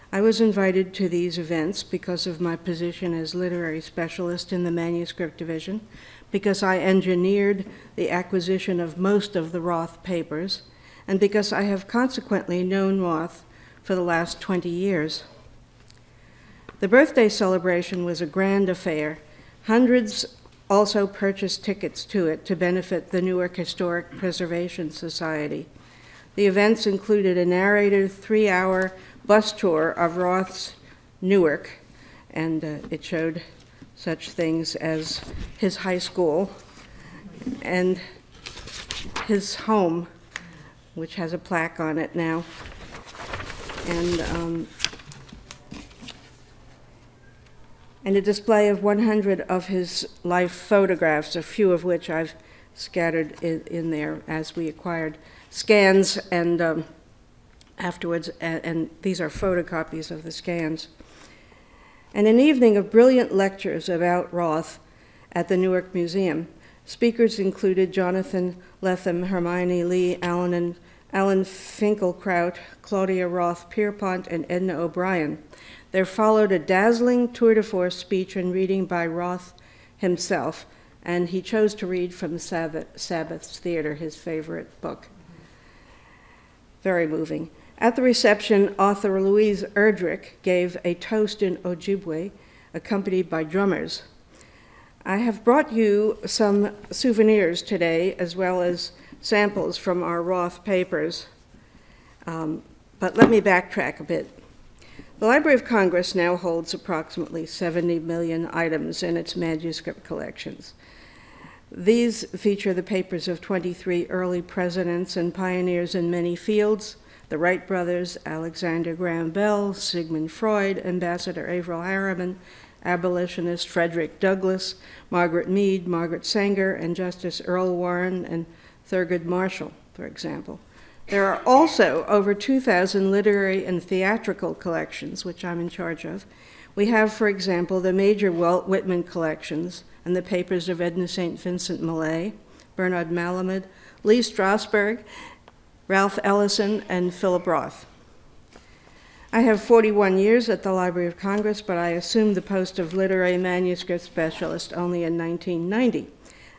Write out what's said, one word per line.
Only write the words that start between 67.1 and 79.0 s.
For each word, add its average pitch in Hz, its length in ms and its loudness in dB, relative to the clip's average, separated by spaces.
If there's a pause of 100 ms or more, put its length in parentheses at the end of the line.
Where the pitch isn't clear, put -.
included 190 540 0
Jonathan 185 640 -2 (260)
Lethem, 180 440 -2
Hermione 180 580 0
Lee, 180 380 0
Alan 175 320 0
and, 175 220 -2 (360)
Alan 196 320 2
Finkelkraut, 185 1120 -2 (240)
Claudia 190 480 0
Roth 175 400 -2
Pierpont, 208 600 -2
and 165 200 -4
Edna 180 320 -2
O'Brien. 170 640 -2 (500)
There 190 140 2
followed 214 460 4
a 180 60 4
dazzling 240 760 4
tour 226 180 6
de 214 100 6
force 180 340 -2
speech 185 380 -4
and 180 160 -2
reading 190 360 0
by 170 200 -2